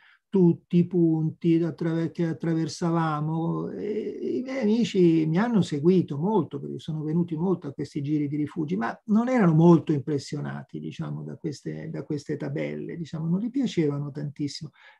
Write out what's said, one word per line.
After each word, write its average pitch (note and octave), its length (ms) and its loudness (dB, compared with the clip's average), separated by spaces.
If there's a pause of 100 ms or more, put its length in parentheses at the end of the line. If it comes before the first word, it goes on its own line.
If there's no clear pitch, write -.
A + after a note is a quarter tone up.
(280)
tutti F3 500 4
i F3 100 4
punti E3 760 2
attraver-, E3 500 -2
che E3+ 140 -2
attraversavamo. D#3+ 1400 -2
E - 720 -4
i - 20 -2
miei C4 220 -4
amici F3+ 640 4
mi D#3+ 100 2
hanno A3+ 240 2
seguito D#3 560 2
molto, E3 420 -2
perché C#3+ 200 -10
sono D#3 240 -8
venuti E3 340 -2
molto F3 300 -2
a C3+ 60 -10
questi D3 280 -8
giri D3 260 -2
di D3+ 100 -4
rifugi, D3+ 380 -4
ma A3 300 -4
non A3+ 240 2
erano G#3 240 4
molto E3 400 8
impressionati, C#3+ 880 -6
diciamo, D3+ 440 -10
da D3 140 -12
queste, D#3 540 -10
da D#3 120 -8
queste D3 340 -6
tabelle, D3+ 600 -6
diciamo, D#3+ 320 -8
non F3+ 100 0
gli A3+ 120 -4
piacevano D3 580 0
tantissimo, C#3+ 640 -8 (280)